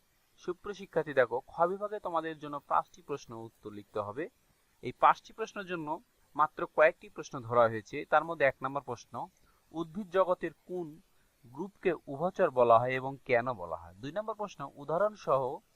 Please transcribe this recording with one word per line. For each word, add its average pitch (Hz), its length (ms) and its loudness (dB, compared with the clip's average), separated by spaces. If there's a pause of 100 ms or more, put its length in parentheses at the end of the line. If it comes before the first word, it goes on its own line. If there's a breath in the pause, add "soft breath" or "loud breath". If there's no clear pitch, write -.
(360)
সুপ্রিয় - 380 -10
শিক্ষার্থী 165 400 -6
দেখো, 123 340 2
খ 165 200 0
বিভাগে 202 320 -6
তোমাদের 160 400 -6
জন্য 143 200 -10
পাঁচটি 160 420 -4
প্রশ্ন 117 460 -10
উত্তর 110 240 -18
লিখতে 104 280 -8
হবে। 104 300 -6 (520)
এই 123 100 -8
পাঁচটি - 420 2
প্রশ্নের 214 320 -10
জন্য 170 360 -8 (340)
মাত্র 156 300 0
কয়েকটি 170 440 4
প্রশ্ন 151 300 -12
ধরা 117 280 4
হয়েছে। 113 380 -6
তার 151 180 4
মধ্যে 165 220 0
এক 131 180 2
নম্বর 135 180 -6
প্রশ্ন, 127 460 -10 (440)
উদ্ভিদ 165 380 -10
জগতের 175 420 0 (140)
কোন 175 360 -10 (440)
গ্রুপকে 165 480 -6 (140)
উভচর 156 440 -2
বলা 120 280 8
হয় 127 140 2
এবং 131 320 -4
কেন 123 280 2
বলা 87 220 -8
হয়? 85 180 -14
দুই 120 180 -12
নম্বর 214 240 -6
প্রশ্ন, 190 400 -10
উদাহরণ 170 400 -2
সহ 139 440 -2 (160)